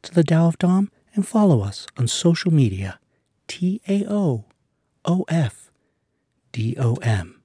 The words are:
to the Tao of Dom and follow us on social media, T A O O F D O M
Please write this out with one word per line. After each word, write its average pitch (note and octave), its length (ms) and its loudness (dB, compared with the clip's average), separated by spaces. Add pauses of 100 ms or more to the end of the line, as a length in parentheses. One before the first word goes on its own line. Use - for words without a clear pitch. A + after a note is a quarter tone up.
to - 120 -18
the E3+ 80 4
Tao E3 240 4
of E3 120 0
Dom F#3 340 2 (220)
and G3 120 -2
follow F#3+ 360 2
us - 240 -8 (100)
on A#2+ 100 -2
social E3+ 460 0
media, G2 480 0 (500)
T F#3 380 -4
A G3+ 180 0
O F3+ 380 -2 (640)
O F3+ 240 0
F D#3 400 -2 (840)
D A2+ 260 -4
O A#2+ 180 0
M G#2 480 -4